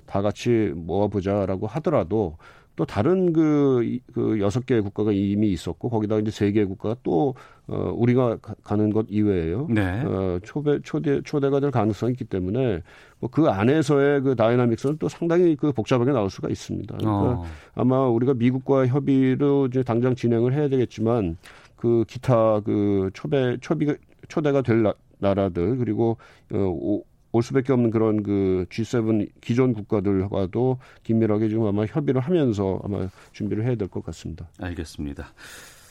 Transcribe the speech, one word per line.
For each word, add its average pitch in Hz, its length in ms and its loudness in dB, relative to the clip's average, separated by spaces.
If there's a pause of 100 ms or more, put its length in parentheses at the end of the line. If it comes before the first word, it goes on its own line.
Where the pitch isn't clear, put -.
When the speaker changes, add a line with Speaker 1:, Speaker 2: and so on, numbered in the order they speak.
Speaker 1:
다 98 160 -4
같이 104 520 0
모아보자라고 95 920 -2
하더라도 104 720 -2 (360)
또 - 120 -4
다른 175 480 2
그, 143 500 4
이, 120 160 -4 (140)
그 113 260 0
여섯 104 240 0
개 120 160 2
국가가 104 320 -2
이미 101 380 2
있었고 90 400 -4
거기다가 107 300 0
이제 107 100 -2
세 104 220 0
개 104 120 4
국가가 104 380 -6
또, 151 320 0 (320)
어, 95 280 -4
우리가 120 420 2
가-, - 260 -14
가는 107 280 2
것 110 200 0
이외에요. 101 600 0
Speaker 2:
네. 104 340 0
Speaker 1:
어, 95 380 -2
초대, 147 400 -2
초대, 147 400 -2
초대가 139 380 0
될 143 100 0
가능성이 110 420 0
있기 123 120 -6
때문에 98 580 -2 (380)
뭐 123 100 -6
그 - 180 2
안에서의 139 760 2
그 131 140 0
다이나믹스는 120 640 2
또 - 100 -4
상당히 170 480 2
그 147 160 0
복잡하게 123 400 0
나올 101 180 0
수가 - 180 -10
있습니다. 98 500 -8
그러니까 101 420 0
Speaker 2:
어. 85 40 -10 (300)
Speaker 1:
아마 127 320 2
우리가 120 280 2
미국과 131 520 2
협의로 135 800 2
이제 127 160 0
당장 123 320 0
진행을 120 400 0
해야 151 140 0
되겠지만 110 680 0 (400)
그 117 320 2
기타 113 520 2
그 101 520 0
초대, 131 480 -2
초비-, 151 360 -2 (320)
초대가 143 340 0
될 117 200 2
나-, 107 120 2 (240)
나라들 98 580 0
그리고, 113 400 0 (360)
어, 104 60 -2
오-, 95 460 -2 (320)
볼 117 60 4
수밖에 135 320 0
없는 120 160 2
그런 110 320 2
그 95 480 0
지세븐 110 580 -2 (140)
기존 127 320 2
국가들과도 101 1040 -2 (240)
긴밀하게 110 480 2
지금 110 160 0
아마 101 180 0
협의를 139 380 -2
하면서 113 600 0
아마 98 280 -4 (220)
준비를 104 300 -6
해야 123 120 -2
될 104 140 -6
것 101 180 -10
같습니다. 85 420 -12 (100)
Speaker 2:
알겠습니다. 80 680 -8 (640)